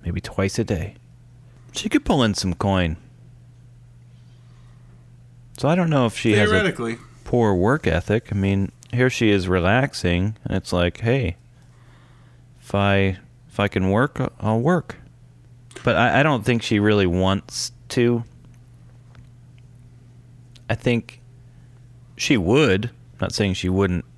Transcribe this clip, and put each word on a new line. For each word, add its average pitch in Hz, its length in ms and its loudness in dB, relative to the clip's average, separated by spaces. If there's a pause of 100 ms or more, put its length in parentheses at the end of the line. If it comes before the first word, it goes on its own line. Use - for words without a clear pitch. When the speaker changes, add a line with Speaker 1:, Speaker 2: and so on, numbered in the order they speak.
Speaker 1:
maybe 85 160 -6
twice - 380 -4
a 113 40 0
day. 98 320 -4 (760)
She - 160 -8
could - 160 0
pull 143 180 2
in 104 120 0
some 92 180 -4
coin. 90 420 0 (2500)
So 131 100 -2
I 160 80 2
don't 175 140 0
know 139 160 2
if 107 100 -2
she 110 180 2
has 208 160 4
a 214 40 2
Speaker 2:
Theoretically. 120 440 -2 (260)
Speaker 1:
poor 113 320 2
work 110 320 2
ethic. 90 440 -2
I 101 40 -4
mean, 98 360 0 (220)
here 127 160 2
she 120 220 2
is 92 160 2
relaxing, 92 1000 0
and - 100 -4
it's - 160 -6
like, 87 300 -2
"Hey, 113 340 -2 (1300)
if - 140 -8
I, 98 420 2 (320)
if - 100 -10
I 101 80 0
can 95 220 0
work, 127 500 -2
I'll 107 220 -2
work." 165 360 -2 (840)
But 117 120 0
I, 113 240 2
I 143 40 4
don't 131 220 0
think 120 160 0
she 104 180 0
really 104 280 4
wants 92 640 -2 (180)
to. 120 340 0 (2500)
I 104 60 -2
think - 460 -4 (960)
she - 200 0
would. 104 480 2
I'm 120 60 -8 (300)
not - 120 -6
saying 95 220 -2
she 92 140 -4
wouldn't 92 360 0 (120)